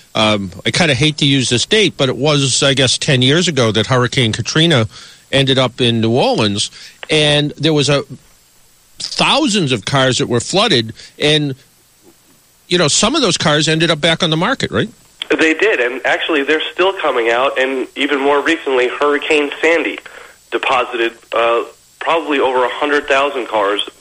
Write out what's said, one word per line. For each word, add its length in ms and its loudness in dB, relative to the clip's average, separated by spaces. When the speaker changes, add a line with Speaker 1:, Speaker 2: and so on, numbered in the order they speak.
Speaker 1:
um, 380 0
I 60 0
kinda 240 2
hate 240 0
to 80 0
use 240 2
this 160 0
date, 300 2
but 120 0
it 80 -4
was, 460 0
I 120 2
guess, 220 2
ten 240 0
years 280 2
ago 240 2
that 160 0
Hurricane 440 0
Katrina 540 2
ended 260 2
up 220 -2
in 200 2
New 120 2
Orleans, 580 0
and 420 2
there 200 0
was 160 2
a, 160 0
thousands 720 0
of 120 -2
cars 340 2
that 100 -2
were 100 0
flooded, 540 0
and, 380 0
you 100 0
know, 80 2
some 300 0
of 60 0
those 140 0
cars 300 0
ended 240 2
up 100 -2
back 220 0
on 80 0
the 60 0
market, 340 -2
right? 200 -2
Speaker 2:
They 240 2
did, 260 0
and 240 -4
actually 380 0
they're 200 0
still 280 0
coming 300 0
out, 280 0
and 380 -2
even 240 -2
more 220 2
recently, 460 0
Hurricane 600 0
Sandy 360 0
deposited, 640 -2
uh, 320 2
probably 380 -2
over 260 2
a 40 0
hundred 400 -2
thousand 400 0
cars 400 0